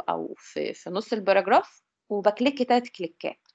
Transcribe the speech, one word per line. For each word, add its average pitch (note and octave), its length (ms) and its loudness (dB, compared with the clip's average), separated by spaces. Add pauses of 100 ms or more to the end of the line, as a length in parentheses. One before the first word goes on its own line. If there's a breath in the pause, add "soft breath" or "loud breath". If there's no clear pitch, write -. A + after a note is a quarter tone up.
أو E3 300 -6
في، - 360 -8
في - 160 -16
نص F#3+ 220 -6
الباراجراف G3 680 2 (260)
وبكليك A3 540 0
تلات B3 260 2
كليكات، - 520 -10 (140)